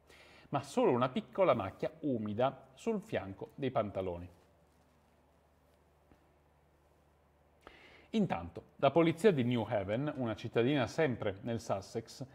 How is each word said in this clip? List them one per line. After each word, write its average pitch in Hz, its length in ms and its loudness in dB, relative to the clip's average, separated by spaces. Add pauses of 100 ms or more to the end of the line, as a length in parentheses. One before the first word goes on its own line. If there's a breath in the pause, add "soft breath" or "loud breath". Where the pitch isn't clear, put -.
(500 loud breath)
ma 135 120 -2
solo 226 300 2
una 123 160 2
piccola 151 460 2
macchia 101 360 -2 (100)
umida 120 760 -2
sul 220 260 -4
fianco 98 540 -8
dei 131 160 -4
pantaloni. 92 580 -4 (3750 loud breath)
Intanto, 98 500 -2 (120)
la 139 140 4
polizia 165 400 4
di 135 140 2
New 120 240 0
Haven, 117 480 -2
una 127 180 -2
cittadina 120 540 2
sempre 110 540 -2
nel 117 180 -4
Sussex, - 640 -6 (100)